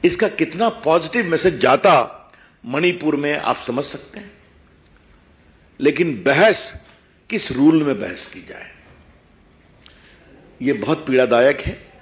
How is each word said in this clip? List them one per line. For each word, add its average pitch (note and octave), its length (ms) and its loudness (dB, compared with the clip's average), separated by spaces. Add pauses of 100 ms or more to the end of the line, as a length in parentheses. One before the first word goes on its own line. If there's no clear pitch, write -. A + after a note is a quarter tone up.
इसका F3+ 240 0
कितना F#3 400 -2
पॉजिटिव E3+ 580 -2
मैसेज E3 320 -2
जाता C3 600 2 (480)
मणिपुर D3+ 500 -2
में, D3 220 -2
आप - 280 -4
समझ B2+ 180 -4
सकते - 360 -16
हैं। G3+ 120 -20 (1500)
लेकिन D3 420 0
बहस E3 520 2 (560)
किस G#3+ 220 -6
रूल D3+ 300 4
में C3+ 180 -2
बहस F2+ 260 -10
की - 220 -20
जाए, - 240 -18 (1900)
ये C3 100 0
बहुत D3 340 -4
पीड़ादायक B2+ 540 4
है। - 420 -12